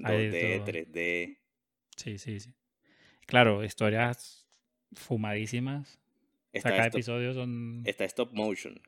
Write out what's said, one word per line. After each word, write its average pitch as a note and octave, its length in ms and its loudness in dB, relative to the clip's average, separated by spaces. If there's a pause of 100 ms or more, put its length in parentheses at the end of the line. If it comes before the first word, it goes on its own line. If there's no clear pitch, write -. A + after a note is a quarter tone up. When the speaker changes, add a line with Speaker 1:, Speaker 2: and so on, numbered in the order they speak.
Speaker 1:
Hay G#2+ 140 2
de G#2+ 120 2
Speaker 2:
dos - 100 -2
D, F2 160 2
Speaker 1:
todo. G2+ 100 -4
Speaker 2:
tres E2 260 -6
D. F2 460 -2 (580)
Speaker 1:
Sí, G#2 220 -10
sí, G#2 220 -8
sí. A#2+ 140 -18 (720)
Claro, A2 380 8
historias A2 840 0 (480)
fumadísimas. A#2+ 1080 -4 (580)
Speaker 2:
Está B2 120 0
Speaker 1:
sea, F#2+ 60 4
cada A2+ 120 6
Speaker 2:
stop, A2+ 100 -2
Speaker 1:
episodio A#2+ 360 -2
son A#2+ 500 -6
Speaker 2:
está - 200 -2
stop A#2+ 280 -4
motion, G#2+ 560 -4